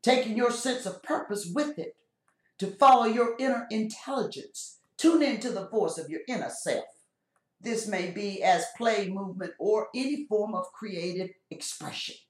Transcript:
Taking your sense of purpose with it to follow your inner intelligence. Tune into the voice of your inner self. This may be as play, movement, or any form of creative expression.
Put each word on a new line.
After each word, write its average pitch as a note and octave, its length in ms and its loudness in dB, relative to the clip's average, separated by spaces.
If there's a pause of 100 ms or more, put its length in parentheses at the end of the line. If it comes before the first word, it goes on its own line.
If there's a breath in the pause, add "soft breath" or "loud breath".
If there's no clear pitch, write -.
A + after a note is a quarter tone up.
Taking A3+ 360 4
your A#3+ 160 4
sense B3 340 -2
of F#3 160 -8
purpose G3+ 500 -4
with D4 240 0
it - 200 -10 (640)
to F#3+ 100 -4
follow B3+ 360 8
your A#3 340 2
inner A#3+ 300 0
intelligence. - 1080 -6 (180)
Tune D#4+ 260 6
into B3 280 0
the F#3+ 180 -6
voice G3 300 0
of C#3+ 100 -10
your D#3+ 200 -8
inner F#3 200 -4
self. - 360 -4 (760)
This A3+ 280 -4
may F3+ 220 -2
be G3 320 -6
as F3+ 220 6 (120)
play, G#3+ 320 0
movement, F#3 500 -8
or G#3+ 360 2
any C#4+ 320 -2
form G#3+ 280 0
of F#3 180 -6
creative F#3 580 -6 (200)
expression. - 640 -10 (160)